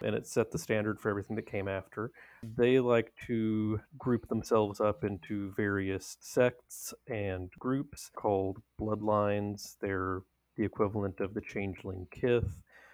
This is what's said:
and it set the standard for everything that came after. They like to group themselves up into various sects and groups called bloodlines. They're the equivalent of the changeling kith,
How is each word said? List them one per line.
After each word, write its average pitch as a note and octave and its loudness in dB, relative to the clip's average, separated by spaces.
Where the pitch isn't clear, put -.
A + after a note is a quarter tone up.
and G#2+ 0
it - -4
set - 2
the - -4
standard G#2+ 0
for G#2+ 0
everything G2+ -4
that A2+ -4
came G2 -4
after. G2 -6
They B2 8
like A#2 4
to A2 0
group A#2+ 0
themselves A2 2
up G#2 2
into G2+ -4
various G2 -2
sects - 0
and F#2+ -4
groups C3+ -4
called G2 0
bloodlines. G#2 0
They're F#2+ -2
the A2 0
equivalent G2+ -2
of G2+ -4
the G#2+ -4
changeling F#2+ -8
kith, A#2 0